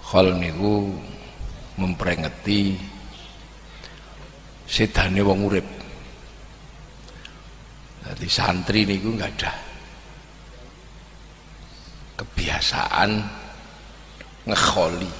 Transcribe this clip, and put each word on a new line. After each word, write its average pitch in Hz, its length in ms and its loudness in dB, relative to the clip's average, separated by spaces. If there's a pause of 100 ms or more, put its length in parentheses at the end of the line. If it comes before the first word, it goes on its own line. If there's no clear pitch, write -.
(120)
Khol 95 240 10
niku 98 560 2 (880)
memperingati 92 960 2 (1900)
sedane 98 560 4
wong 98 240 6
urip. 95 200 2 (2250)
Dadi - 240 -8
santri 92 560 4
niku 101 320 2
ada - 400 -2 (2750)
kebiasaan - 1040 2 (1200)
ngekholi. 90 760 4